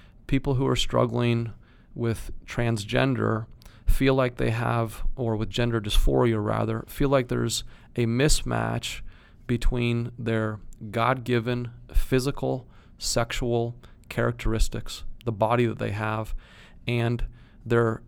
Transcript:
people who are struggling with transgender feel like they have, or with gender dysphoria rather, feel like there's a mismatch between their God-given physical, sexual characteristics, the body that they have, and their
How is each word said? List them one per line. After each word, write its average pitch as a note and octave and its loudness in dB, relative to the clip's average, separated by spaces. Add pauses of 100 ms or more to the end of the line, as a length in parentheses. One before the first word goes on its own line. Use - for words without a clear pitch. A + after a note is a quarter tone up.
(260)
people C#3 0
who C3+ 0
are B2+ 2
struggling A#2+ 0 (420)
with A#2 -4 (160)
transgender A2+ 0 (400)
feel C3+ 6
like B2+ 0
they B2 0
have, A2+ -2 (140)
or A2+ 0
with G#2+ -4
gender A#2 0
dysphoria A2+ 4
rather, A2 -2
feel - 0
like C3+ 2
there's A#2+ -2 (320)
a A#2+ 2
mismatch A#2 0 (460)
between A#2+ 0
their A2 -2 (300)
God-given A#2+ 0 (220)
physical, C3 0 (300)
sexual A#2 -2 (320)
characteristics, A#2 0 (220)
the A#2+ -2
body A2+ 2
that A2 -2
they A2 -2
have, A2 -4 (520)
and A#2+ 0 (420)
their A#2 2